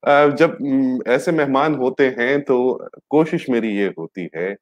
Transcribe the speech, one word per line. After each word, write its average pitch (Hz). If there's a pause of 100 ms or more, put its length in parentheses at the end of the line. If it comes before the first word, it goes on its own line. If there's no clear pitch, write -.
अ, 143
जब, 147
उम, 135
ऐसे 131
मेहमान 139
होते 127
हैं 135
तो 127 (220)
कोशिश 156
मेरी 113
ये 101
होती 85
है 92